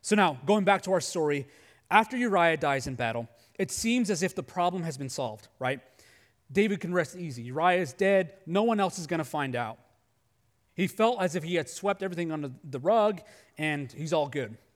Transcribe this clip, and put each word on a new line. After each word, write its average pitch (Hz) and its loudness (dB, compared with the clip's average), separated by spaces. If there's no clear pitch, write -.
So - 2
now, 170 4
going 208 4
back 190 4
to 185 -2
our 180 4
story, 147 0
after 220 4
Uriah 180 4
dies 139 0
in 135 -6
battle, 117 -2
it - -2
seems 233 0
as 165 -2
if 180 -2
the - -6
problem 180 -2
has 156 -6
been 139 -8
solved, 113 -6
right? 127 -2
David 196 2
can 175 -4
rest 180 0
easy. 151 -8
Uriah 170 2
is 143 -6
dead. 190 2
No 180 0
one 226 2
else 185 -2
is 160 -10
gonna 160 -2
find 135 -4
out. 113 -4
He 190 0
felt 220 0
as 170 -2
if 170 -4
he 170 -4
had 160 0
swept 196 -4
everything 175 -4
under 147 -6
the 139 -8
rug, 208 2
and 147 -4
he's 151 -6
all 151 2
good. 120 -6